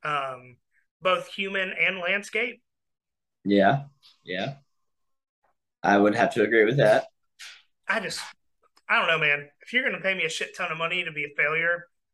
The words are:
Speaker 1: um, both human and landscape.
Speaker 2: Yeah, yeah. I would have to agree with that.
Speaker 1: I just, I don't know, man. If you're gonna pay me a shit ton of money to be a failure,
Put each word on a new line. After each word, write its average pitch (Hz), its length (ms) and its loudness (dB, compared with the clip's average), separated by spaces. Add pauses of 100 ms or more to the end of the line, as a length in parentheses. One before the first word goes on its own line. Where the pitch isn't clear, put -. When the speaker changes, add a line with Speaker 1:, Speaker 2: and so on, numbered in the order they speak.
Speaker 1:
um, 131 520 -6 (460)
both 175 260 0
human 196 460 -6
and 185 260 -2
landscape. 202 640 -4 (800)
Speaker 2:
Yeah, 101 400 4 (400)
yeah. 95 300 -6 (1300)
I 98 140 4
would 104 180 4
have 107 200 2
to 113 80 4
agree 110 200 4
with 120 140 2
that. 117 300 4 (760)
Speaker 1:
I 208 140 -2
just, - 220 -8 (680)
I 220 120 2
don't 185 100 0
know, 165 100 2
man. - 300 0 (100)
If - 140 -14
you're 254 100 0
gonna 196 180 -4
pay 190 120 -2
me 185 100 -4
a 160 60 -2
shit - 260 -8
ton 180 160 -6
of 160 60 -6
money 165 260 -4
to 165 80 -8
be 147 140 -8
a 143 100 -16
failure, 165 520 0 (260)